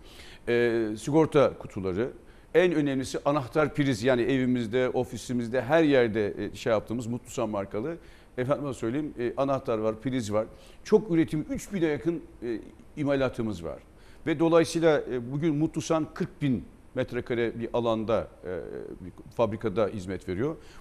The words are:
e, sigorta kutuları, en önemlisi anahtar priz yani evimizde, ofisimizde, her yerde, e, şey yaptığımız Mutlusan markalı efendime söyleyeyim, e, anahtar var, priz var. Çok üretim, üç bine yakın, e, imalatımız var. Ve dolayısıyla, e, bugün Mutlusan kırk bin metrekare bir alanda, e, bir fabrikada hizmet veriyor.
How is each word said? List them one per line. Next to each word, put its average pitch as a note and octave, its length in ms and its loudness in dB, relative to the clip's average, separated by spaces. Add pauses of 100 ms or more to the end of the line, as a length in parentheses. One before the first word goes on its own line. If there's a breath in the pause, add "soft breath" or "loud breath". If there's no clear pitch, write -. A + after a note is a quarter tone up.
(480 loud breath)
e, A#2 380 2 (120)
sigorta D3 600 4
kutuları, F#2+ 520 -4 (440 soft breath)
en F3 200 6
önemlisi C#3 520 -2
anahtar C#3+ 480 0
priz C3+ 300 0
yani B2 180 4
evimizde, B2 680 2
ofisimizde, A#2+ 720 -2
her D3+ 220 4
yerde, A#2 500 4 (200)
e, - 20 -12
şey A#2 160 -2
yaptığımız A2 360 -2
Mutlusan A#2+ 420 -6
markalı G#2 480 -6 (400 loud breath)
efendime C3 360 -2
söyleyeyim, C3 460 -4
e, A#2+ 180 -2
anahtar C3 400 0
var, G#2+ 240 -2
priz B2 320 -4
var. A2 120 0 (380 loud breath)
Çok G#3+ 280 4
üretim, D#3+ 380 2
üç B3 240 -6
bine E3+ 120 0
yakın, D3+ 360 0 (220)
e, A2+ 160 -4 (380)
imalatımız B2+ 680 0
var. C2+ 160 -8 (480 soft breath)
Ve D#3 120 0
dolayısıyla, E3 720 6
e, B2 200 -4
bugün D3 240 0
Mutlusan D#3 580 0
kırk - 280 -6
bin C3 220 2 (320)
metrekare A#2+ 640 -2
bir A#2 140 -6
alanda, A2 540 0 (180)
e, F2+ 140 -6 (460)
bir F2+ 60 -12 (240)
fabrikada A2 520 0
hizmet F#2+ 420 -6
veriyor. B2+ 260 -2 (260 loud breath)